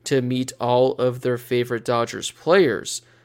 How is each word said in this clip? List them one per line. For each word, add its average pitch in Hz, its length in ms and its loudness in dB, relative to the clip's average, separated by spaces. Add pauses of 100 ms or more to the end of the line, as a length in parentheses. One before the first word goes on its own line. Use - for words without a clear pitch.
to 135 160 0
meet 127 400 -4
all 123 320 4
of 123 280 -2
their 123 160 -2
favorite 120 460 -2
Dodgers 117 480 -2
players. 156 720 0 (240)